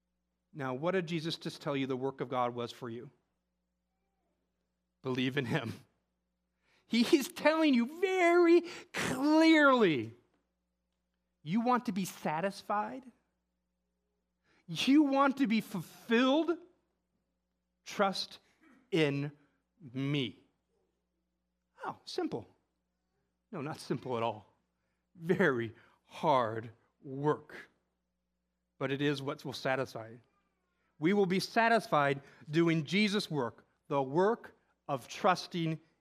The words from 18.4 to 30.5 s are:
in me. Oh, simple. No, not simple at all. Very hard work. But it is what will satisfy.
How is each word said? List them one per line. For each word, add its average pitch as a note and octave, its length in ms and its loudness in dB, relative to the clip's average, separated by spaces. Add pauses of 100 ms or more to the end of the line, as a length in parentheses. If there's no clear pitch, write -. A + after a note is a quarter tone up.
in D3 420 0 (640)
me. C3+ 420 -4 (1500)
Oh, - 180 -8
simple. E3 420 -8 (1040)
No, F3+ 100 -10
not D3 200 -8
simple C3 360 -4
at A2+ 60 -2
all. G#2+ 300 -4 (720)
Very D3 500 2 (340)
hard A#2 640 0 (340)
work. C#3+ 500 -4 (1300)
But C3+ 100 -4
it C#3 100 -4
is C#3+ 220 0
what D3 220 -10
will C#3+ 80 -8
satisfy. B2+ 560 -4 (880)